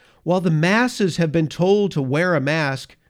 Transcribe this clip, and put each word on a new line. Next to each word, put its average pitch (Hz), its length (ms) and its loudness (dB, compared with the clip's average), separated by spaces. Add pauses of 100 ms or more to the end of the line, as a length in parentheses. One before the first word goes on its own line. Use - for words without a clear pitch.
(220)
While 180 180 -2
the 180 100 0
masses 190 640 0
have 165 160 0
been 160 160 0
told 196 440 2
to 151 100 -2
wear 160 340 0
a 143 40 0
mask, 139 560 -4 (140)